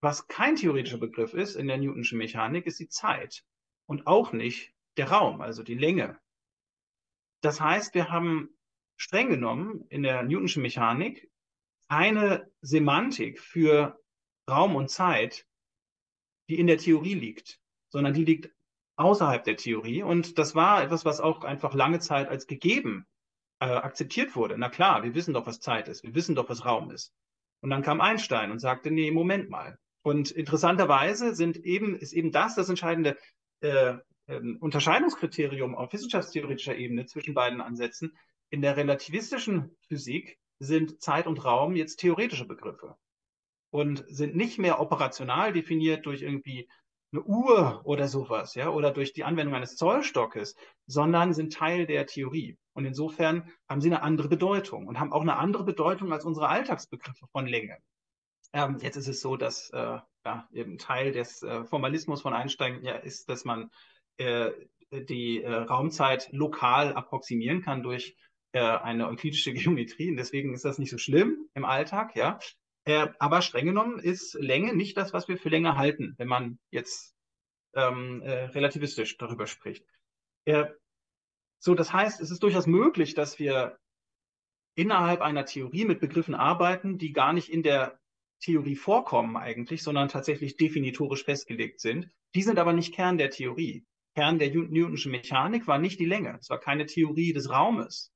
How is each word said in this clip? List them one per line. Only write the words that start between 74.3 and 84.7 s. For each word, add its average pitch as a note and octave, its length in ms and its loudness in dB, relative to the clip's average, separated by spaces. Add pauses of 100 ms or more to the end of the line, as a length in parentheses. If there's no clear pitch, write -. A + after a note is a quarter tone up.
Länge D3 420 0
nicht G3 220 0
das, F#3+ 160 -2
was F3+ 140 -4
wir F#3 100 -4
für - 120 -4
Länge D#3+ 280 4
halten, D3 400 0
wenn B2 100 -6
man B2 320 -2 (120)
jetzt, - 440 -8 (580)
ähm, B2+ 480 -2
äh, B2+ 240 -4
relativistisch C#3 720 -2
darüber A2 300 -8
spricht. - 380 -12 (600)
Äh, D3+ 200 4 (920)
so, F3 160 6
das E3+ 180 0
heißt, G#3+ 280 2
es D#3+ 100 -8
ist F3 120 -6
durchaus F3+ 240 4
möglich, F3+ 460 4
dass D3 260 -4
wir C3+ 380 -2 (1000)